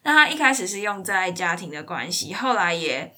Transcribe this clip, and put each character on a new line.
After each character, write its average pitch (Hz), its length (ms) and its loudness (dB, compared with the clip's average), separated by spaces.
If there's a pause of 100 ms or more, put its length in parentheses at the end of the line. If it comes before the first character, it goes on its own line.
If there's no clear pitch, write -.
那 294 100 0
他 302 160 8
一 302 80 -2
开 277 180 4
始 185 120 -2
是 196 140 -6
用 202 220 -4
在 185 280 0
家 175 240 -2
庭 175 160 -8
的 151 120 -10
关 135 280 -6
系， 156 220 -4
后 247 220 0
来 175 180 2
也 160 460 -4